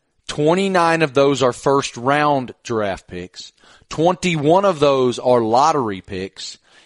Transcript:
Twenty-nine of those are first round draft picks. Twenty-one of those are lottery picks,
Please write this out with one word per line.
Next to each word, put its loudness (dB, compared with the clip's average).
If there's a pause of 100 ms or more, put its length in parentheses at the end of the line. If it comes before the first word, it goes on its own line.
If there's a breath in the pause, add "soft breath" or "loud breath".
(280)
Twenty-nine 0
of 0
those 2
are 2
first -2
round -2 (100)
draft -6
picks. -16 (360 soft breath)
Twenty-one 0
of 0
those 2
are 2
lottery 0
picks, -12 (280 soft breath)